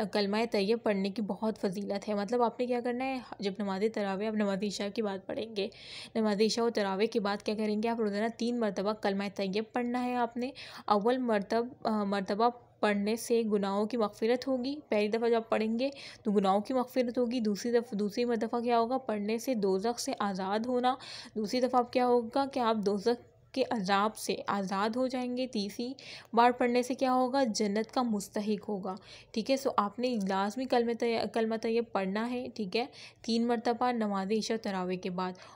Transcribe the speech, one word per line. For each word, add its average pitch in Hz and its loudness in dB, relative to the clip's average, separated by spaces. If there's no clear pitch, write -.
कलमा 208 2
तैयब 220 0
पढ़ने 202 0
की 214 -4
बहुत 208 -4
फजीलत 202 -4
है। 220 0
मतलब 214 0
आपने 240 0
क्या 240 -2
करना 240 -2
है, 262 -4
जब 190 -2
नमाज 196 -2
तरावी, 202 -2
आप 220 -2
नमाज 202 0
इशा 202 -2
की 202 -4
बात 196 -4
पढ़ेंगे, 214 -4
नमाज 214 2
इशा 220 2
और 233 2
तरावी 202 0
के 226 0
बाद 202 -2
क्या 214 -2
करेंगे, 214 0
आप 233 -2
रोज़ाना 208 0
तीन 240 0
मरतबा 202 0
कलमा 202 0
तैयब 202 -2
पढ़ना 247 0
है 247 -2
आपने। 240 -2
अव्वल 214 4
मरतब-, 226 0
अ, 226 2
मरतबा 202 2
पढ़ने 208 2
से 233 2
गुनाहों 202 2
की 247 -4
मग़फ़िरत 226 0
होगी। 262 -2
पहली 208 4
दफ़ा 226 2
जब 233 6
आप 226 0
पढ़ेंगे 226 2
तो 214 2
गुनाहों 196 6
की 254 -2
मग़फ़िरत 247 0
होगी। 247 0
दूसरी 214 0
दफ़-, 233 2
दूसरी 208 0
मरतबा 233 0
क्या 240 2
होगा, 233 2
पढ़ने 214 -2
से 262 -2
दोज़ख 196 0
से - -4
आज़ाद 202 -2
होना। 254 2
दूसरी 220 0
दफ़ा 254 2
आप 240 2
क्या 247 4
होगा 247 2
कि 269 -4
आप 226 4
दोज़ख 208 0
के 262 2
अज़ाब 202 2
से - -4
आज़ाद 202 0
हो 254 0
जाएंगे। 254 -4
तीसरी 240 -4
बार 240 8
पढ़ने 247 2
से 247 -2
क्या 262 2
होगा, 254 4
जन्नत 214 0
का 262 0
मुस्तहिक 208 -2
होगा। 196 -6
ठीक 220 -2
है, 269 4
so 262 -2
आपने 208 -2
लाजमी 202 0
कलमा 240 2
तैय-, 226 0
कलमा 226 2
तैयब 226 0
पढ़ना 196 0
है। 247 -4
ठीक 208 -4
है, 240 0
तीन 233 2
मरतबा 240 2
नमाज 202 0
इशा 226 0
तरावी 185 -2
के 185 -6
बाद, 180 -4